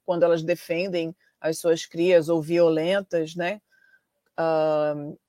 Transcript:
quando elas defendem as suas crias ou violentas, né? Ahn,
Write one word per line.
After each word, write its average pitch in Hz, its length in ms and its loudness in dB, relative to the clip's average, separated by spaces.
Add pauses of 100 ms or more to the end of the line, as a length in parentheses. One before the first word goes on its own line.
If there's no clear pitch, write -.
quando 175 200 -2
elas 170 180 4
defendem 170 760 -4 (240)
as 160 200 -4
suas 165 260 0
crias 170 420 2
ou 165 140 0
violentas, 165 960 0
né? 180 260 -6 (720)
Ahn, 151 800 -2 (140)